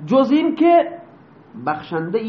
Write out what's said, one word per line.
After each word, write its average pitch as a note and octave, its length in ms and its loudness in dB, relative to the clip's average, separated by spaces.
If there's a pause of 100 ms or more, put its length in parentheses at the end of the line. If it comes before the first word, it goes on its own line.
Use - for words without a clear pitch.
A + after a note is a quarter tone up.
جز B3 260 2
این D#4 240 0
که E4+ 360 4 (760)
بخشنده E3 640 -4